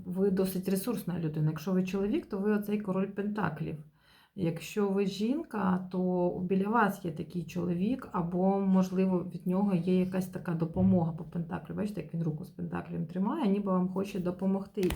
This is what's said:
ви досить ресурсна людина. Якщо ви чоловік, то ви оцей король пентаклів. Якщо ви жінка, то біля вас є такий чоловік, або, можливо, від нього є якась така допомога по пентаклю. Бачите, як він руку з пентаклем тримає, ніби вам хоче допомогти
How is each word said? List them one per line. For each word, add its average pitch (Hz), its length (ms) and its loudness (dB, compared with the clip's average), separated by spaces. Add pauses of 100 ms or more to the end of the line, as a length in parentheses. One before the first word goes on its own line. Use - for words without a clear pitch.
ви 190 260 2
досить 185 380 0
ресурсна 190 500 -2
людина. 156 300 0
Якщо 160 220 -4
ви 185 140 2
чоловік, 202 400 -2
то 202 120 -8
ви 202 140 2
оцей 208 300 0
король 190 260 0
пентаклів. 185 680 -4 (640)
Якщо 190 500 -2
ви 196 160 2
жінка, 196 840 -2
то 180 380 2 (140)
біля 190 260 2
вас 214 360 2
є 165 60 -4
такий 165 320 -6
чоловік, 180 680 -2
або, 180 480 2
можливо, 185 760 2
від - 120 -6
нього 196 260 2
є 185 260 4
якась 185 280 0
така - 260 -6
допомога 170 580 4
по 160 120 -6
пентаклю. 165 520 -6
Бачите, 202 260 -4
як 151 120 -10
він 165 100 -2
руку 156 220 -2
з - 40 -14
пентаклем 170 560 -4
тримає, 214 420 0
ніби 196 240 2
вам 180 180 2
хоче 196 300 -4
допомогти 190 760 0